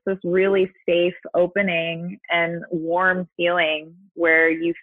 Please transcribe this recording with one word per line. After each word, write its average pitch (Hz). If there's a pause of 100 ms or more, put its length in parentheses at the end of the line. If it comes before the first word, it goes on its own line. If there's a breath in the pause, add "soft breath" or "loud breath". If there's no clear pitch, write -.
this 190
really 185 (180)
safe 175 (200)
opening 175 (120)
and 170
warm 180
feeling 165 (220)
where 165
you 165 (100)